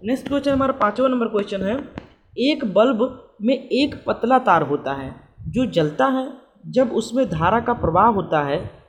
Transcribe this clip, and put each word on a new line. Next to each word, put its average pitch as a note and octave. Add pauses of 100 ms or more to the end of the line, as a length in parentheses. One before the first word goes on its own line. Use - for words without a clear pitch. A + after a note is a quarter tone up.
Next C4
question C#4
हमारा C4+
पांचवा A#3
number B3
question G3+
है, G3+ (600)
एक D4
बल्ब A3 (120)
में B3
एक -
पतला A#3+
तार F#3
होता C#3
है C#3 (320)
जो B3+
जलता -
है, C4 (420)
जब A#3+
उसमें B3
धारा F3
का A#3
प्रवाह F3
होता E3
है C#3+ (320)